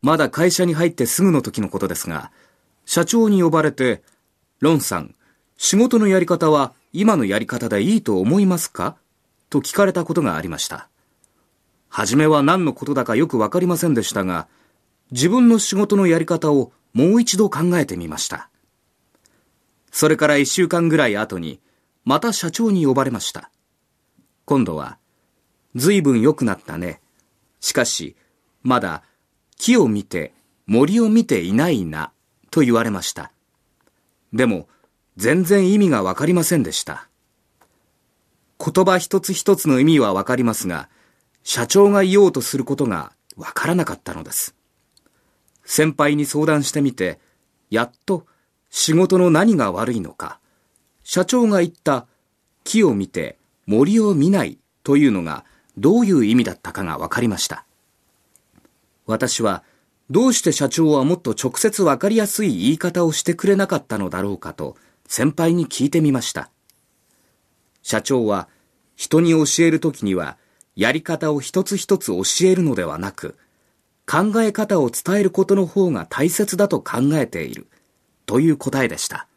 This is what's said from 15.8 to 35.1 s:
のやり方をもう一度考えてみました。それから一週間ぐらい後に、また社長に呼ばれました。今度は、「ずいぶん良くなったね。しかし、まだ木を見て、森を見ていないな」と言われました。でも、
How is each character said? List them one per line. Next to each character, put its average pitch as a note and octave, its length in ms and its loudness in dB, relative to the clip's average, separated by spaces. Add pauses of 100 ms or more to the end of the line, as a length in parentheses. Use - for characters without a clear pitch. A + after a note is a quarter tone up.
の G3 100 4
や E3 100 4
り E3 80 -2
方 D#3+ 280 0
を C3 180 0 (220)
も E3 220 4
う A#3+ 60 6
一 A#3 160 0
度 G#3 120 2
考 F3 280 0
え D3 80 0
て F2+ 120 -10
み E2+ 100 -10
ま D#2 100 -10
し - 120 -8
た。 - 200 -12 (1400)
そ D#3 160 0
れ D#3 80 4
か D3+ 120 0
ら D3 100 4
一 C#3 80 2
週 E3+ 240 0
間 E3+ 180 2
ぐ D#3+ 80 2
ら C#3 140 2
い G2+ 80 -2
後 G#2 220 -6
に、 D#2+ 200 -12 (460)
ま C#3+ 160 2
た A#3 100 -2
社 F3 200 -6
長 A3+ 200 0
に F3 140 2
呼 C3+ 80 2
ば C3+ 100 0
れ C3 80 -2
ま A2 80 -6
し - 140 -8
た。 - 180 -16 (960)
今 C3+ 180 0
度 F2 140 -4
は、 C2+ 200 -12 (800)
「ず C3+ 160 0
い G3+ 100 4
ぶ C#3 120 2
ん A2+ 80 2
良 D3 120 4
く C3 120 -2
な G2+ 80 -2
っ - 120 -10
た D#2+ 120 -12
ね。 F2 240 -10 (580)
し - 140 -8
か B2+ 100 0
し、 - 320 -8 (480)
ま B2+ 160 2
だ F2+ 240 -8 (580)
木 A#3+ 140 4
を E3+ 140 4
見 G2+ 160 -4
て、 D#2+ 280 -10 (340)
森 D3 340 4
を A3+ 80 2
見 A3+ 160 4
て A2+ 160 0
い F2 100 -4
な C#3+ 180 2
い A#2 140 -2
な」 D#2 300 -8 (360)
と E3 120 0
言 B2 120 4
わ A2+ 120 2
れ A2+ 60 -4
ま F#2+ 100 -6
し - 100 -8
た。 - 220 -14 (960)
で B2 140 0
も、 F#2+ 240 -4 (480)